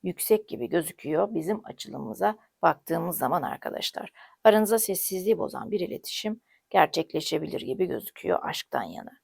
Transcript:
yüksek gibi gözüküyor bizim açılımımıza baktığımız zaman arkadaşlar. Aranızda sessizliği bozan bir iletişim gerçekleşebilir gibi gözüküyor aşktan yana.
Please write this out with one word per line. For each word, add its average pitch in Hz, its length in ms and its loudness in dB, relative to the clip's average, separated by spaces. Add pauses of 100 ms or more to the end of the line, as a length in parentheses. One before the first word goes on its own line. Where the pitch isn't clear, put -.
yüksek 214 460 0
gibi - 200 -6
gözüküyor 165 640 0
bizim 196 320 -2
açılımımıza 185 720 -4 (260)
baktığımız 165 560 0
zaman 143 240 0
arkadaşlar. - 720 -6 (320)
Aranızda 214 340 8
sessizliği 190 600 0
bozan - 320 -6
bir 202 100 -2
iletişim - 600 -6 (300)
gerçekleşebilir 156 920 2
gibi 151 260 0
gözüküyor - 560 -2
aşktan 147 400 -4
yana. 85 300 -12 (120)